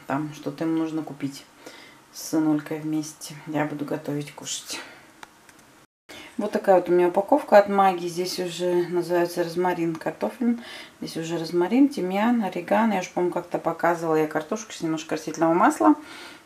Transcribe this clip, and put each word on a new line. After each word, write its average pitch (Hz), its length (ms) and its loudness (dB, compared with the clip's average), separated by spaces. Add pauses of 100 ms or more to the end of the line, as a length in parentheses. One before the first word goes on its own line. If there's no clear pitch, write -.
Там 147 260 -4
что-то 147 300 -8
им 165 120 0
нужно 160 280 -4
купить 143 420 -10 (680)
с - 180 -14
сынулькой 156 500 0
вместе. 156 560 -8 (120)
Я 151 180 -2
буду 147 200 -6
готовить, 147 480 -6
кушать. - 460 -12 (1600)
Вот 208 140 -4
такая 202 240 4
вот 175 120 4
у 175 40 -2
меня 175 160 6
упаковка 208 500 4
от 202 100 10
Магги. 190 380 4
Здесь 175 320 -4
уже 175 520 0
называется 175 540 0
розмарин 170 520 -2
картофель. 233 640 -2 (420)
Здесь 165 160 -8
уже 165 220 -4
розмарин, 180 500 4
тимьян, 208 540 0
орегано. 202 500 0
Я 185 60 0
уже, 180 100 -6
по-моему, 175 240 0
как-то - 240 -4
показывала. 165 600 0
Я 156 100 2
картошку - 440 -6
с - 100 -14
немножко 160 340 -4
растительного 165 400 0
масла. 302 400 4 (500)